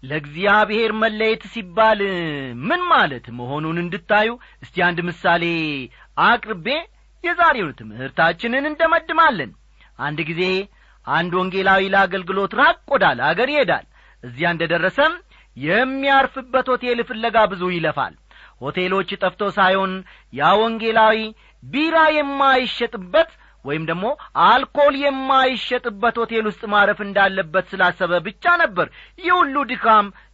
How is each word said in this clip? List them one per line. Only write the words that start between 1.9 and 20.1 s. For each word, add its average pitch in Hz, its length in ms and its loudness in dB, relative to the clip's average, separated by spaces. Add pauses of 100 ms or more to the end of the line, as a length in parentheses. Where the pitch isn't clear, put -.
ምን 320 240 -2
ማለት 202 480 0
መሆኑን 147 460 -6
እንድታዩ 196 500 0 (300)
እስቲ - 220 -18
አንድ 175 200 0
ምሳሌ 170 420 0 (760)
አቅርቤ 208 500 0 (560)
የዛሬውን 330 500 0
ትምህርታችንን 165 960 -2
እንደመድማለን። 320 840 0 (480)
አንድ 147 240 -6
ጊዜ 165 200 -4 (640)
አንድ 165 260 -2
ወንጌላዊ 190 560 2
ለአገልግሎት 190 640 0
ራቅ 247 240 2 (120)
ወዳለ 180 340 2
አገር 175 260 0
ይሄዳል። 214 360 0 (380)
እዚያ 127 260 -4
እንደደረሰም 170 640 0 (440)
የሚያርፍበት 262 1080 0
ሆቴል 247 360 -2
ፍለጋ 220 420 -4
ብዙ 180 240 -4
ይለፋል። 151 440 -4 (460)
ሆቴሎች 180 560 -4
ጠፍቶ 185 360 -2
ሳይሆን 190 400 2 (420)